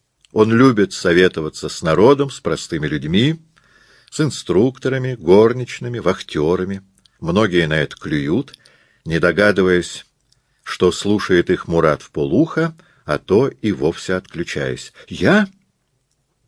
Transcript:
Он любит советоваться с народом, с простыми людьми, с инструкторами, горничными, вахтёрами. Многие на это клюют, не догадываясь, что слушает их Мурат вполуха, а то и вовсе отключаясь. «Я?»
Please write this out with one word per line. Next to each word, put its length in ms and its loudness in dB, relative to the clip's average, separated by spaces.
Он 220 2
любит 400 4
советоваться 760 0
с 120 -14
народом, 480 4
с 100 -16
простыми 480 -6
людьми, 520 -2
с 80 -8
инструкторами, 960 -2
горничными, 840 2
вахтёрами. 840 -4
Многие 480 0
на 100 0
это 180 -4
клюют, 580 -4
не 140 -2
догадываясь, 880 2
что 280 0
слушает 580 0
их 180 -2
Мурат 340 0
вполуха, 720 -2
а 120 -4
то 300 0
и 240 -4
вовсе 420 -4
отключаясь. 800 -8
«Я?» 400 2